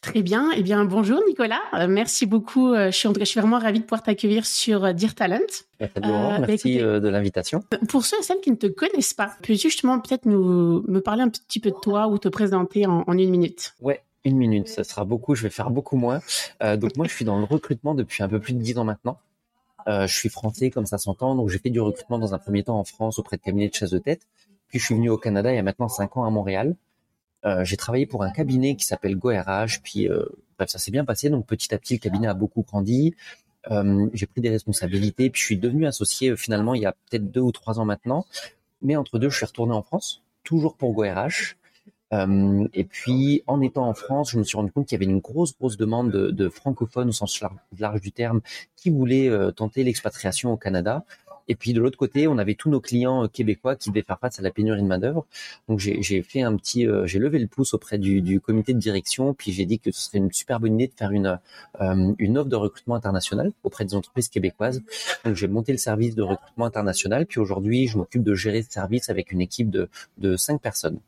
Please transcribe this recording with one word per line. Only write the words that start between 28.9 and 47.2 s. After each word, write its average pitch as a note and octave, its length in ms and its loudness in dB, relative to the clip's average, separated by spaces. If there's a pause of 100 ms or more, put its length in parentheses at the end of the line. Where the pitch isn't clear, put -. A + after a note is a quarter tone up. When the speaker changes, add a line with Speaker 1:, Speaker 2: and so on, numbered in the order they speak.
Speaker 2:
goRH, G2+ 680 -2
puis, G2 260 -2
euh, F2 160 0 (320)
bref, F#2 100 -2
ça - 120 -8
s'est - 100 -6
bien C3+ 160 0
passé. B2 240 -2
Donc C3 160 0
petit - 300 -4
à - 20 -2
petit, - 160 -4
le A2+ 60 -2
cabinet G#2 260 -2
a G#2+ 80 0
beaucoup G#2 300 -2
grandi. A#2+ 500 2 (560)
Euh, G2+ 440 2
j'ai G2 120 -4
pris - 160 -6
des A#2 80 0
responsabilités, G#2 800 0
puis - 120 -4
je - 40 0
suis G#2+ 140 0
devenu B2 260 2
associé, C3 460 0
euh, A2 40 0
finalement A2 380 0
il B2 80 0
y G2+ 60 0
a F#2+ 60 0
peut-être G#2+ 360 -4
deux B2+ 120 0
ou B2 100 4
trois A2 280 -6
ans A2 60 0
maintenant. A#2+ 400 -2 (560)
Mais C#3 140 2
entre C3 240 -2
deux, C3 100 2
je C3+ 80 -4
suis - 80 -2
retourné A#2 280 -2
en G#2+ 100 -2
France, - 400 -8 (200)
toujours D#3+ 320 0
pour B2 180 -2
goRH. G#2 640 -2 (580)
Euh, G2 600 2
et F#2+ 100 -2
puis, C3 600 0
en C#3 160 2
étant C3 260 0
en A2+ 60 0
France, C3+ 380 -4
je A2+ 80 0
me G#2 40 2
suis - 140 -2
rendu G#2 140 0
compte C#3+ 160 -2
qu'il A2 120 -2
y F#2+ 40 2
avait F#2+ 80 2
une F#2+ 80 4
grosse, D3 360 -2
grosse A#2+ 220 -2
demande A2+ 320 0
de, G2 220 2
de F#2+ 180 2
francophones B2 600 -2
au - 20 0
sens - 300 -4